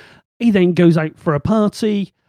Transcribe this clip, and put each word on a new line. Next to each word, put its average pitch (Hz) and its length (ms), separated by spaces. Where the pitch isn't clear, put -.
He 233 120
then 185 220
goes 170 240
out 156 200
for 156 180
a 143 40
party. 208 760